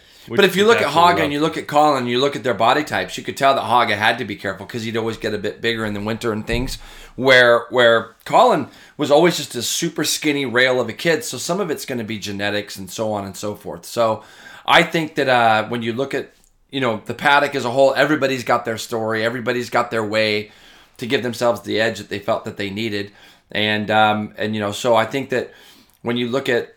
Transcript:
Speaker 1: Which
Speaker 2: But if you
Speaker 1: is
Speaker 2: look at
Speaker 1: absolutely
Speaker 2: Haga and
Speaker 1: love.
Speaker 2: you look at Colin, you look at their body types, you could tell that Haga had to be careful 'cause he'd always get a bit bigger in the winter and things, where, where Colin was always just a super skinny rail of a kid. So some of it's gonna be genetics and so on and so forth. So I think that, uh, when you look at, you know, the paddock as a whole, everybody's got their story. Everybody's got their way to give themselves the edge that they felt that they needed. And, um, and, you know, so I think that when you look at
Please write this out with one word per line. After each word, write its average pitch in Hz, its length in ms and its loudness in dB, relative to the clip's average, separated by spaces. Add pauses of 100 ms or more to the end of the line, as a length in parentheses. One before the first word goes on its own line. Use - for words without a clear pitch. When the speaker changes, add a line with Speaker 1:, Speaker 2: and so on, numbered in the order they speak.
(280)
Speaker 1:
Which 113 80 -8
Speaker 2:
But 196 80 4
if 180 100 2
you 190 80 2
Speaker 1:
is 214 60 4
Speaker 2:
look - 80 6
at - 80 0
Speaker 1:
absolutely 147 180 2
Speaker 2:
Haga 170 220 4
and - 0 -
Speaker 1:
love. 143 80 -2
Speaker 2:
you 143 80 -2
look 156 160 0
at 131 100 -8
Colin, 147 400 2
you 120 140 0
look 143 160 0
at 117 80 -8
their 123 100 0
body 127 300 2
types, 95 340 -4
you 113 60 -12
could - 120 -8
tell 139 200 4
that 101 60 -2
Haga 110 340 2
had 117 220 2
to 127 60 -6
be 98 120 -8
careful 98 280 -8
'cause 113 200 -8
he'd 113 120 -4
always 110 200 -4
get 107 180 -6
a 101 40 -4
bit 101 220 -8
bigger 113 240 -2
in 104 100 -4
the 101 60 -6
winter 110 300 -4
and 107 160 -4
things, 120 320 -4 (380)
where, 123 540 6
where 117 440 4 (100)
Colin 175 440 4 (280)
was 147 140 -2
always 165 280 6
just 135 180 -10
a 117 60 -6
super 160 420 -4
skinny 143 420 -2
rail 127 340 2
of 110 80 -2
a 113 40 -8
kid. 156 320 -2
So 127 140 -8
some 170 200 -4
of 180 140 -4
it's - 120 -8
gonna 120 200 -6
be 104 160 -8
genetics 101 560 -4
and 95 120 -12
so 110 240 -4
on 101 120 -4
and 95 120 -12
so 104 200 -8
forth. 85 280 -14
So 113 380 0 (420)
I 165 200 4
think 165 320 -4
that, 135 120 0
uh, 113 360 4
when 117 180 -6
you 113 100 -4
look 135 220 -6
at, 127 160 -6 (400)
you 139 100 -6
know, 110 240 -2
the 120 80 -8
paddock 143 420 2
as 123 120 -4
a 120 40 -4
whole, 135 240 4
everybody's 135 500 0
got 120 200 0
their 110 140 -6
story. 110 440 -4
Everybody's 120 460 -4
got 120 220 0
their 113 120 -2
way 107 480 -2 (460)
to 123 100 -10
give 117 160 0
themselves 120 380 -2
the 104 180 -4
edge 110 200 -2
that 104 100 -14
they 101 100 -6
felt 110 280 -4
that 107 100 -12
they 101 140 -6
needed. 101 400 -6 (400)
And, 107 400 -2
um, 107 480 2
and, 107 160 -4
you 107 80 -4
know, 101 100 -2
so 117 240 2
I 110 80 4
think 131 240 -6
that 120 240 -4 (480)
when 120 160 -4
you 123 120 -4
look 135 200 -4
at 117 280 -2